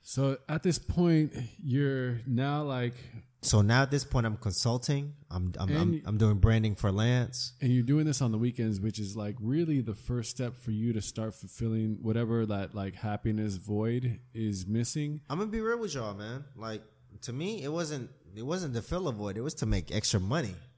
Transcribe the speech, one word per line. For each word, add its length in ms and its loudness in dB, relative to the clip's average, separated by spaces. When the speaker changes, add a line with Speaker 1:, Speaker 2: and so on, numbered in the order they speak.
Speaker 1:
So 340 0
at 120 -2
this 160 2
point, 540 4
you're 640 2
now, 360 2
like, 300 -2
Speaker 2:
So 220 6
now 220 6
at 60 -2
this 140 2
point, 220 2
I'm 100 -2
consulting. 800 -2
I'm, 280 -2
I'm, 120 -2
I'm, 60 2
Speaker 1:
And 100 -4
Speaker 2:
I'm 140 0
doing 220 6
branding 340 6
for 180 0
Lance. 680 0
Speaker 1:
And 100 4
you're 120 4
doing 200 4
this 160 0
on 120 2
the 60 0
weekends, 440 0
which 160 -2
is, 180 -6
like, 240 -6
really 400 2
the 140 -4
first 360 -4
step 280 -6
for 140 -4
you 200 0
to 80 0
start 340 -6
fulfilling 680 -2
whatever 420 2
that, 300 -4
like, 220 -4
happiness 600 -2
void 640 -2
is 320 -2
missing. 640 -2
Speaker 2:
I'm 80 -2
gonna 120 -2
be 120 -2
real 160 2
with 160 -4
y'all, 200 -4
man. 300 -8
Like, 280 -8
to 100 -8
me, 300 -4
it 100 -4
wasn't, 380 -4
it 80 -10
wasn't 300 -4
to 80 -2
fill 260 -2
a 40 -2
void. 260 -4
It 40 -4
was 120 -4
to 120 -2
make 240 0
extra 300 2
money. 340 -2